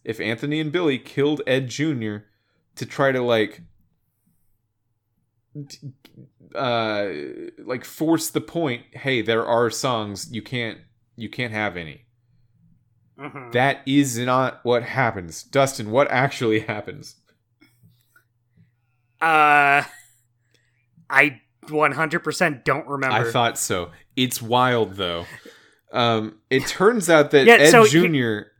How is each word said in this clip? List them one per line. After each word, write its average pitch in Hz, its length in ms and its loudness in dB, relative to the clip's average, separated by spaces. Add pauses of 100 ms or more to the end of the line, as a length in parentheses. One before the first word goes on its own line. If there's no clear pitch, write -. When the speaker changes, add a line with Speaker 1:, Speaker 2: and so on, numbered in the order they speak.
Speaker 1:
if 113 160 -8
Anthony 117 420 -4
and 151 120 -6
Billy 160 260 0
killed 143 480 -2
Ed 131 220 -2
Junior 113 580 -6 (480)
to - 100 -12
try 139 280 0
to, 127 100 -2
like, 113 400 0 (1900)
d-, 143 380 -18 (640)
uh, 110 540 -4 (560)
like, 123 220 -10
force 160 420 -2
the 147 140 -4
point, 147 400 -6 (100)
"Hey, 131 300 -2
there 113 240 0
are 117 240 2
songs, 107 600 -4
you 110 120 -10
can't, 117 360 -8 (380)
you 113 140 -12
can't 120 240 -8
have 104 240 -4
any." 78 260 -14 (1160)
Speaker 2:
Mm-hmm. 139 340 -18
Speaker 1:
That 131 340 0
is 135 320 2
not 127 440 0
what 117 200 0
happens. 107 600 -4
Dustin, 131 480 -2
what 135 200 2
actually 123 500 0
happens? - 560 -12 (2000)
Speaker 2:
Uh, 147 640 4 (1200)
I 135 320 2 (280)
one 151 240 0
hundred 160 320 -2
percent 151 400 -2
don't 143 240 -2
remember. 135 280 -2
Speaker 1:
I 117 140 -2
thought 117 280 0
so. 90 320 -4 (260)
It's 127 260 -2
wild, 117 540 0
though. 85 300 -4 (640)
Um, 113 460 -2 (120)
it 131 160 2
turns 202 420 0
out 156 220 6
that 139 160 8
Speaker 2:
Yeah, 233 80 12
Speaker 1:
Ed 151 160 8
Speaker 2:
so 139 140 8
he 143 60 6
Speaker 1:
Junior 139 680 0